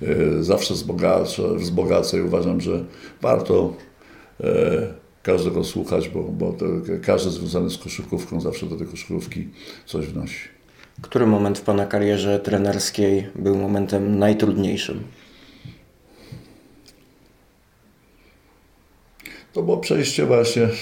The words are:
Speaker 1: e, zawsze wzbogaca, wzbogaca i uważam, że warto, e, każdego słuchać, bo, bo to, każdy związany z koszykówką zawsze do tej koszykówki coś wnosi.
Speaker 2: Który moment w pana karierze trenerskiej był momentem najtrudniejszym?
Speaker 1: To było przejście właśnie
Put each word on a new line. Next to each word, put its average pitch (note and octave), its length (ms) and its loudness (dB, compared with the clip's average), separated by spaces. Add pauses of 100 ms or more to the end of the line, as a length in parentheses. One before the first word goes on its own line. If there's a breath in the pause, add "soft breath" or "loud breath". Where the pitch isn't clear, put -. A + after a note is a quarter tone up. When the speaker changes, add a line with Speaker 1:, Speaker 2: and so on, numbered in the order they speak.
Speaker 1:
e, D#2 420 2
zawsze F#2+ 300 2
wzbogaca, F2+ 720 0 (120)
wzbogaca F2 640 0
i F2 40 0
uważam, F2 400 0
że F2 240 -2 (360 loud breath)
warto, F#2 520 2 (720 loud breath)
e, - 680 0 (140)
każdego F2 400 2
słuchać, - 460 -2
bo, E2+ 140 -6
bo E2+ 300 -4
to, E2+ 120 -4 (360)
każdy G2 280 2
związany F2 400 -2
z - 80 -6
koszykówką - 640 -6
zawsze E2+ 240 -4
do E2+ 100 -6
tej E2 120 -8
koszykówki E2+ 600 -8 (380 loud breath)
coś D#2 220 -6
wnosi. - 320 -8 (640 soft breath)
Speaker 2:
Który A#2+ 240 0
moment G2+ 340 4
w - 20 -12
pana G2+ 240 2
karierze G2+ 540 2
trenerskiej G2+ 960 2
był G2 200 2
momentem G2 640 0
najtrudniejszym? G#2 840 2 (4000 loud breath)
Speaker 1:
To - 100 -2
było E3+ 140 2
przejście D3+ 480 0
właśnie A#2 420 4 (140)